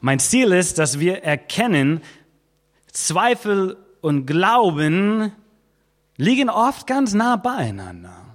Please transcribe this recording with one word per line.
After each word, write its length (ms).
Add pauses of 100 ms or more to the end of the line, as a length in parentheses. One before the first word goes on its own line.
mein 180
Ziel 340
ist, 260
dass 200
wir 240
erkennen, 760 (880)
Zweifel 840 (240)
und 260
Glauben 1040 (840)
liegen 320
oft 380
ganz 260
nah 240
beieinander. 800 (180)